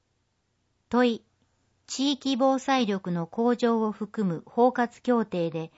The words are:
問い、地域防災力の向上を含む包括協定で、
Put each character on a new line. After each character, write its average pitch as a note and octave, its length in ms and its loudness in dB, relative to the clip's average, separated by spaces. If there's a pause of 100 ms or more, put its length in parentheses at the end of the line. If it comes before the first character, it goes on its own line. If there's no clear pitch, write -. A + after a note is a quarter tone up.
(880)
問 A#3+ 280 2
い、 - 80 -14 (640)
地 C#4 260 0
域 C4+ 260 -2
防 C4+ 200 2
災 B3+ 280 0
力 F#3+ 260 -4
の E3+ 140 -2
向 A#3 300 0
上 A3+ 260 0
を G#3+ 100 -2
含 G#3 340 -4
む E3 200 -4
包 B3 240 2
括 B3 320 -4
協 A#3 240 0
定 E3+ 240 -2
で、 D#3+ 280 -8